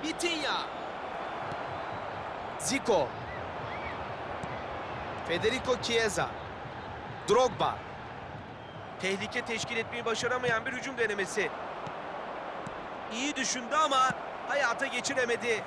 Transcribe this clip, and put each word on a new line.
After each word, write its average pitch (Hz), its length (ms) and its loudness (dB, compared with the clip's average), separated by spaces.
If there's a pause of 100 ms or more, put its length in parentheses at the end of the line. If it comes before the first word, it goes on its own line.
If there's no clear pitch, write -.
Vitinha. 302 580 0 (2000)
Zico. 202 480 4 (2250)
Federico 226 540 2
Chiesa. 226 460 4 (1000)
Drogba. 190 460 6 (1300)
Tehlike 196 400 0
teşkil 233 360 -2
etmeyi 226 280 -2
başaramayan 233 600 4
bir 262 60 -2
hücum 247 260 -4
denemesi. 202 520 2 (1600)
İyi 269 220 0
düşündü 254 400 0
ama 277 360 8 (360)
hayata 269 380 4
geçiremedi. 240 800 2